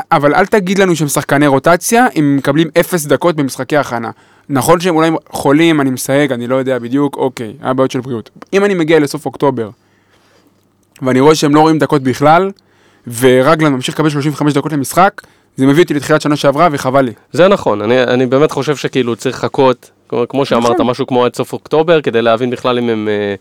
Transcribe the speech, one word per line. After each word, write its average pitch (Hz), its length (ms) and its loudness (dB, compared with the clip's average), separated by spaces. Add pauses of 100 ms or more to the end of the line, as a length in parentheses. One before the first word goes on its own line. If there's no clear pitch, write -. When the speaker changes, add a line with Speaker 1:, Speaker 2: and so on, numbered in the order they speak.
(120)
Speaker 1:
אבל 147 240 2
אל 196 100 2
תגיד 196 340 0
לנו 185 160 2
שהם 151 120 -2
שחקני 143 400 0
רוטציה, 170 580 2 (100)
אם 160 80 0
הם 139 140 2
מקבלים 151 300 0 (120)
אפס 170 260 -2
דקות 151 300 -2
במשחקי 139 420 -4
הכנה. 117 340 -4 (380)
נכון 143 300 2
שהם 170 160 -2
אולי 160 140 2 (200)
חולים, 156 520 2
אני 135 80 0
מסייג, 135 420 -2
אני 120 160 -6
לא 127 80 -2
יודע 131 240 -2
בדיוק, 139 360 -2
אוקיי, 120 460 -6
היה 131 120 -4
בעיות 131 180 0
של 131 80 -4
בריאות. 117 300 -10 (240)
אם 196 120 2
אני 202 80 0
מגיע 160 260 2
לסוף 143 260 -4
אוקטובר, 127 440 -4 (1300)
ואני 127 180 0
רואה 151 160 6
שהם 147 200 0
לא 151 40 6
רואים 160 200 4
דקות 139 240 0
בכלל, 151 480 2 (680)
ורגלן 135 540 4
ממשיך 127 220 -6
לקבל 156 140 0
שלושים 147 220 -2
וחמש 147 220 -2
דקות 147 200 -2
למשחק, 165 480 0 (360)
זה 131 80 2
מביא 143 180 4
אותי 165 100 0
לתחילת 147 280 0
שנה 151 140 -2
שעברה, 143 360 2
וחבל 135 300 0
לי. 123 100 -2 (200)
Speaker 2:
זה 160 160 4
נכון, 127 340 0
אני, 123 220 2
אני 123 220 0
באמת 135 260 2
חושב 139 240 -4
שכאילו 123 400 -4
צריך - 220 -6
לחכות, - 540 0 (180)
כמו, 123 200 -2
כמו 135 160 -2
שאמרת, 117 260 0
Speaker 1:
נכון. 131 160 0
Speaker 2:
משהו 123 200 -4
כמו 123 180 0
עד 123 100 -2
סוף - 180 -6
אוקטובר, 156 480 0
כדי 117 200 -2
להבין 117 280 0
בכלל 123 280 -4
אם 120 120 -2
הם, 107 180 -2
אה, 104 340 -2